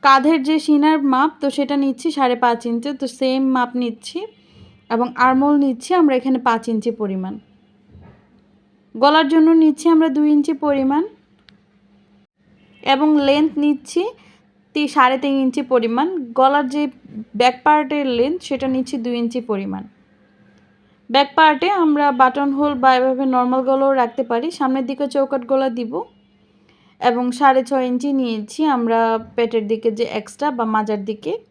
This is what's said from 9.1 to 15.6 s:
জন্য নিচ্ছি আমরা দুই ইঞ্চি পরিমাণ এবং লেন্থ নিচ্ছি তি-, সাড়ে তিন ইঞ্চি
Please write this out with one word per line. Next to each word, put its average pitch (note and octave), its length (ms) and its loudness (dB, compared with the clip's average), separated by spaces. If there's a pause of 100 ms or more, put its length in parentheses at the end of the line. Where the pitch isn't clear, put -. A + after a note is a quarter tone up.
জন্য D#4+ 280 4
নিচ্ছি D#4 340 4
আমরা D#4+ 200 6
দুই D4 220 0
ইঞ্চি D4 220 2 (120)
পরিমাণ C#4 380 0 (1800)
এবং C4+ 260 2 (180)
লেন্থ D4 300 2
নিচ্ছি D4 460 -2 (720)
তি-, D4 180 -2
সাড়ে C4 240 4
তিন C#4 200 -2
ইঞ্চি C4 260 -2